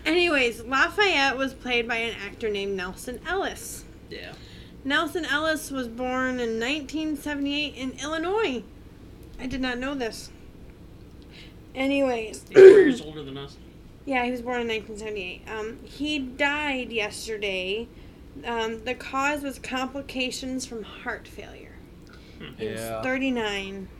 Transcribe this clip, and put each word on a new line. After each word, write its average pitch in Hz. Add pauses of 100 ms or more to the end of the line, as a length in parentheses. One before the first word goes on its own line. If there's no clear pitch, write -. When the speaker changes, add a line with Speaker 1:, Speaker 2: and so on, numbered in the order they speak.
Speaker 1:
Anyways, 311
Lafayette 277
was 269
played 240
by 233
an 226 (100)
actor 214
named 196
Nelson 190
Ellis. 339 (260)
Speaker 2:
Yeah. 90 (520)
Speaker 1:
Nelson 311
Ellis 302
was 262
born 254
in 226
nineteen 294
seventy-eight 285
in 254 (100)
Illinois. 320 (760)
I 262
did 262
not 254
know 269
this. 233 (1400)
Anyways. 262
Speaker 2:
He's -
four 392
years 339
older 151
than 135
us. 139 (480)
Speaker 1:
Yeah, 254
he 247
was 247
born 247
in 233
nineteen 220
seventy-eight. 208
Um, 220
he 302
died 269
yesterday. 208 (580)
Um, 226
the 254
cause 277
was 269
complications 262
from 226
heart -
failure. - (640)
Speaker 2:
Hmm. -
Speaker 1:
He 220
was 113
Speaker 3:
Yeah. 226
Speaker 1:
thirty-nine. 214 (120)